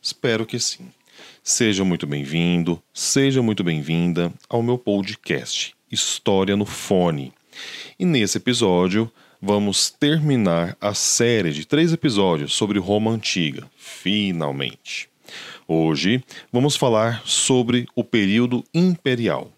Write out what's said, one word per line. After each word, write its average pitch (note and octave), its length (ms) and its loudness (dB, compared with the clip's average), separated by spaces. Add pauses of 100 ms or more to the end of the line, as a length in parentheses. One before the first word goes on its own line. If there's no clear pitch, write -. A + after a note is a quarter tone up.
Espero A2+ 420 -2
que A#2+ 160 -8
sim. - 300 -8 (520)
Seja G#2 400 2
muito F2 240 0
bem-vindo, E2 760 0 (100)
seja C3+ 480 2
muito G#2+ 240 0
bem-vinda E2+ 640 0 (160)
ao A#2 160 -2
meu A#2+ 140 0
podcast G2 1000 -4 (160)
História G2 640 0
no G2+ 120 0
Fone. E2 680 -2 (680)
E F#3 60 -2
nesse B2+ 320 2
episódio, G2+ 760 2 (300)
vamos G2+ 480 0
terminar B2 920 0
a G2+ 140 -2
série A2 580 0
de D2+ 160 -8
três D#3+ 280 2
episódios F#2+ 580 0
sobre G#2 260 0
Roma G#2 320 0
Antiga, F2+ 560 -4 (120)
finalmente. D#2+ 1300 -4 (580)
Hoje, D#2+ 560 2 (300)
vamos C3+ 240 2
falar A2+ 480 0
sobre B2 600 2 (100)
o A#2 80 -2
período A#2 580 2 (120)
imperial. B2+ 840 0